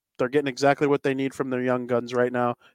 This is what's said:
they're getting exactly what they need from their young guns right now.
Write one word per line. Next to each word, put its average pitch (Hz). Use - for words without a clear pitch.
they're 127
getting 143
exactly 139
what 143
they 139
need 135
from 135
their 127
young 123
guns 120
right 123
now. 123